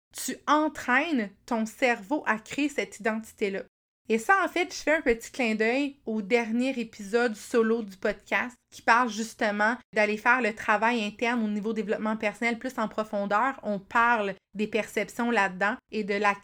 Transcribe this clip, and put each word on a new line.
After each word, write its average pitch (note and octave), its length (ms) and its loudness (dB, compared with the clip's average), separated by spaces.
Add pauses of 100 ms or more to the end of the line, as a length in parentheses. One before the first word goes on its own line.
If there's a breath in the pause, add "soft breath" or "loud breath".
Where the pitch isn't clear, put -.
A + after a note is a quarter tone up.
(160)
tu - 220 -6 (100)
entraînes D4 800 2 (160)
ton A3 200 0
cerveau A#3 600 0
à G#3+ 140 2
créer C#4+ 300 -2
cette G#3 300 -6
identité-là. G#3+ 640 -4 (440)
Et A3+ 120 2
ça, G4 160 4 (100)
en - 20 2
fait, F4+ 240 -2
je - 120 -10
fais D4 100 2
un D#4+ 80 2
petit A#3 300 0
clin A3 240 -2
d'œil B3+ 500 0
au A3 160 -4
dernier A#3+ 580 0
épisode A3+ 560 -2
solo A3+ 460 0
du G3 160 -12
podcast G#3+ 580 -4 (160)
qui - 120 -20
parle A#3 260 4
justement G#3+ 680 0 (160)
d'aller G#3 220 2
faire B3 260 2
le G#3+ 120 0
travail A3 500 0
interne A#3 400 -2
au G#3+ 40 0
niveau G#3 260 -4
développement G#3+ 420 -2
personnel A3+ 440 -2
plus B3+ 180 -8
en A3 100 0
profondeur. G#3+ 760 -2
On G#3 160 -4
parle A3 560 2 (180)
des G#3 140 -2
perceptions G#3+ 640 -2
là-dedans G3 440 2 (160)
et G#3+ 120 -2
de G3+ 100 -4
la, G3+ 300 2